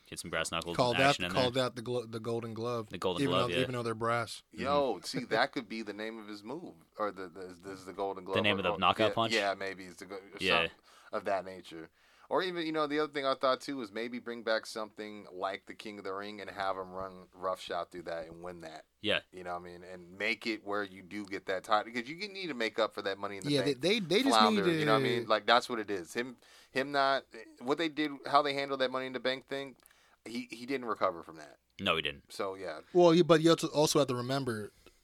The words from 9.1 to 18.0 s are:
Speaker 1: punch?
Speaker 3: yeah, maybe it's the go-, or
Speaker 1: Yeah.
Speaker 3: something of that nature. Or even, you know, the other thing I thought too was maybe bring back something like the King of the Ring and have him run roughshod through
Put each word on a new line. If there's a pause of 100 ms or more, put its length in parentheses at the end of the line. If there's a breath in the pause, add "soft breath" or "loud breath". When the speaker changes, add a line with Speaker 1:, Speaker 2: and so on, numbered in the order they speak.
Speaker 1:
punch?
Speaker 3:
yeah,
maybe
it's
the
go-,
or (180)
Speaker 1:
Yeah.
Speaker 3:
something (420 soft breath)
of
that
nature. (400 soft breath)
Or
even,
you
know,
the
other
thing
I
thought
too
was
maybe
bring
back
something
like
the
King
of
the
Ring
and
have
him
run (220)
roughshod
through